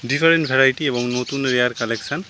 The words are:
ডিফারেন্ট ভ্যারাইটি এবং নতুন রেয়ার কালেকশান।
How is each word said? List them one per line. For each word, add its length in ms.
ডিফারেন্ট 420
ভ্যারাইটি 380
এবং 260
নতুন 340
রেয়ার 300
কালেকশান। 560